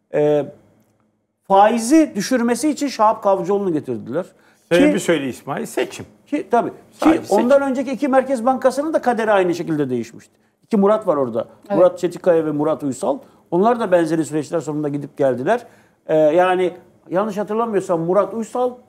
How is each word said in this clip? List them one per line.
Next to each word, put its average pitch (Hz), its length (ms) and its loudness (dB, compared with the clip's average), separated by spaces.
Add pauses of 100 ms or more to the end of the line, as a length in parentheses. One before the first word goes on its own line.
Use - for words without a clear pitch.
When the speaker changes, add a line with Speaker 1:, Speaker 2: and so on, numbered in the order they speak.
(140)
Speaker 1:
E, 147 320 2 (960)
faizi 226 720 4
düşürmesi 240 540 0
için 285 200 -2
Şahap 220 340 0
Kavcıoğlu'nu 196 500 0
getirdiler. 127 540 -6 (420)
Speaker 2:
Sebebi 180 240 4
Speaker 1:
Ki 214 80 -2
Speaker 2:
söyle 147 280 0
İsmail, 147 380 -8
seçim. - 400 -6 (200)
Speaker 1:
Ki, - 240 -6
tabii. 214 200 2
Ki - 60 -14 (160)
Speaker 2:
Sadece 320 300 2
seçim. - 140 0
Speaker 1:
ondan 262 260 4
önceki 269 300 -2
iki 277 160 -2
Merkez 254 380 0
Bankası'nın 262 460 0
da - 80 0
kaderi 220 320 0
aynı 185 220 2
şekilde 156 360 -4
değişmişti. 117 420 -8 (300)
İki - 140 -4
Murat 208 300 2
var 165 100 2
orada. 117 320 -2 (200)
Speaker 3:
Evet. 156 100 0
Speaker 1:
Murat 180 200 4
Çetinkaya 165 480 0
ve 156 40 -2
Murat 151 320 -2
Uysal. 135 360 -4 (320)
Onlar 226 300 2
da 202 120 -4
benzeri 165 320 2
süreçler 151 360 -4
sonunda 147 280 -6
gidip 143 280 -8
geldiler. 139 500 -2 (400)
Ee, 160 100 0
yani 175 560 2 (360)
yanlış 196 300 -4
hatırlamıyorsam 202 640 -2
Murat 196 340 0
Uysal 247 380 -4 (160)